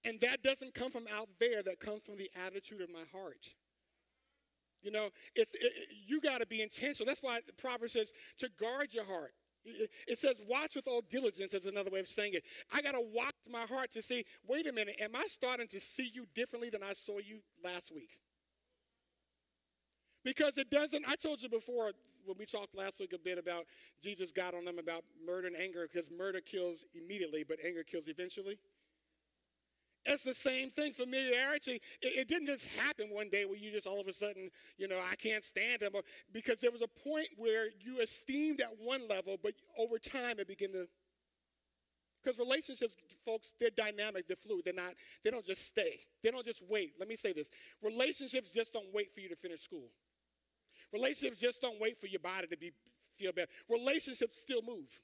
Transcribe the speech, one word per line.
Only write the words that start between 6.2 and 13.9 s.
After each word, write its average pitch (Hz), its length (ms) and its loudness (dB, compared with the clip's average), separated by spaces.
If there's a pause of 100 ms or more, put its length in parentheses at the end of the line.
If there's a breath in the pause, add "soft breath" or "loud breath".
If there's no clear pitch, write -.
gotta 262 240 4
be 220 160 -2
intentional. 226 440 -2
That's 277 160 2
why 233 240 0
the - 80 -16
Proverbs 233 400 -4
says 220 180 2 (280 loud breath)
to 247 100 -2 (100)
guard 247 340 0
your 220 120 -2
heart. 170 280 -4 (320)
It, 220 160 -6
it, 214 80 2 (240 loud breath)
it 233 60 0
says, 262 280 4
"Watch 285 280 0
with 269 120 -2
all 240 220 4
diligence," 202 440 0
is 185 120 0
another 196 260 0
way 190 80 0
of 185 80 -2
saying 208 260 0
it. 165 100 2 (300 loud breath)
I 294 80 6
gotta 277 200 2
watch 240 340 0 (140)
my 233 160 -2
heart 254 260 -2